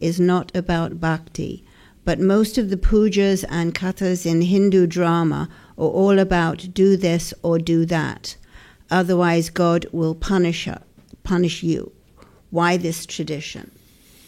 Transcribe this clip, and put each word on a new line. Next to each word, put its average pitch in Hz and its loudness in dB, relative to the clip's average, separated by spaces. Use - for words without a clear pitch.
is 170 -2
not 180 2
about 165 -4
bhakti, 165 -6
but - 0
most 208 2
of 208 0
the 190 -2
pujas 196 2
and 170 -2
kathas 185 -2
in 165 2
Hindu 190 4
drama 165 0
are 160 -2
all 196 4
about 180 0
do 196 4
this 170 -2
or 165 2
do 165 0
that. 156 -4
Otherwise, 175 2
God 170 0
will 165 -2
punish, 170 0
punish 175 -2
you. 165 -4
Why 170 0
this 175 -4
tradition?" - -10